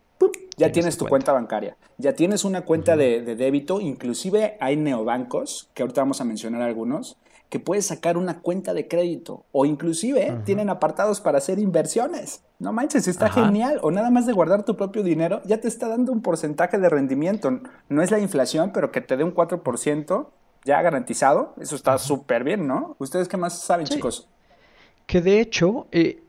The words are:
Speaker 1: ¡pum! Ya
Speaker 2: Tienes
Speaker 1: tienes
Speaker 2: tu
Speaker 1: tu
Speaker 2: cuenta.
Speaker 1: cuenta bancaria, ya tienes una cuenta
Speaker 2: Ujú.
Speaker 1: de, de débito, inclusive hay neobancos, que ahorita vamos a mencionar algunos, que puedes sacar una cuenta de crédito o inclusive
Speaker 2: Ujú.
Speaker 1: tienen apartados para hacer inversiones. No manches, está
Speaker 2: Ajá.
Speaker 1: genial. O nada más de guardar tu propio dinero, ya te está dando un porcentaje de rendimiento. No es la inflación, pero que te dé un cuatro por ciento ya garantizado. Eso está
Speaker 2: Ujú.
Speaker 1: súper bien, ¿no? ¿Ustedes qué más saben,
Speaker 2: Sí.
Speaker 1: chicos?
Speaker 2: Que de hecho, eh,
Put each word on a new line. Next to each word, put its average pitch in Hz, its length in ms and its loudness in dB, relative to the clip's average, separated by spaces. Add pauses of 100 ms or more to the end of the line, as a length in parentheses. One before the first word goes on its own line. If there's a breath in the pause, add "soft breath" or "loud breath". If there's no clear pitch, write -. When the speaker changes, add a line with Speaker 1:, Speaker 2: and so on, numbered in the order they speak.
(180)
Speaker 1:
¡pum! 392 120 6 (280)
Ya 156 120 4
Speaker 2:
Tienes - 20 -8
Speaker 1:
tienes 170 240 0
Speaker 2:
tu - 80 -2
Speaker 1:
tu - 20 -4
Speaker 2:
cuenta. 135 260 2
Speaker 1:
cuenta - 0 -
bancaria, 110 440 -2 (220 soft breath)
ya 131 160 0
tienes 190 300 0
una 190 180 -2
cuenta 165 300 2
Speaker 2:
Ujú. 151 80 4
Speaker 1:
de, 120 220 4
de 117 140 -6
débito, 143 440 0
inclusive 185 800 -2
hay 143 160 0
neobancos, 127 1000 -4
que - 80 -4
ahorita 127 200 -2
vamos 135 180 0
a 127 40 -4
mencionar 113 380 -6
algunos, 120 540 -4 (340 soft breath)
que 135 100 -4
puedes 196 260 -2
sacar 165 300 -2
una 175 240 -4
cuenta 180 340 -4
de 156 140 -4
crédito 170 640 -2
o 139 140 4
inclusive 165 680 0
Speaker 2:
Ujú. 113 120 -6
Speaker 1:
tienen 202 240 0
apartados 190 520 0
para 139 180 2
hacer 190 220 -2
inversiones. 208 840 -2 (160)
No 190 140 -6
manches, 247 340 0
está 185 200 0
Speaker 2:
Ajá. 233 180 2
Speaker 1:
genial. 226 380 2
O 156 100 2
nada 220 180 2
más 247 160 4
de 247 60 2
guardar 190 320 4
tu 226 120 -2
propio 196 280 -2
dinero, 170 400 0
ya 214 160 0
te 240 80 -4
está 226 200 -6
dando 240 220 0
un 226 120 -2
porcentaje 165 560 0
de 180 100 6
rendimiento. 139 720 0 (280 loud breath)
No 147 140 2
es 180 80 2
la 214 80 4
inflación, 165 540 0
pero 160 180 0
que 127 100 -2
te 131 160 -2
dé 139 60 2
un 175 80 0
cuatro 170 320 0
por 120 160 -4
ciento 156 540 -2 (320)
ya 147 180 4
garantizado. 151 800 2
Eso - 160 -10
está 131 180 2
Speaker 2:
Ujú. 131 100 -2
Speaker 1:
súper 131 380 0
bien, 160 240 -2
¿no? 226 320 -4
¿Ustedes 180 300 -4
qué 196 80 -6
más 175 240 -4
saben, 170 260 0
Speaker 2:
Sí. 285 80 -2
Speaker 1:
chicos? - 340 -4 (760 soft breath)
Speaker 2:
Que 180 140 2
de 196 200 6
hecho, 226 520 0
eh, - 360 2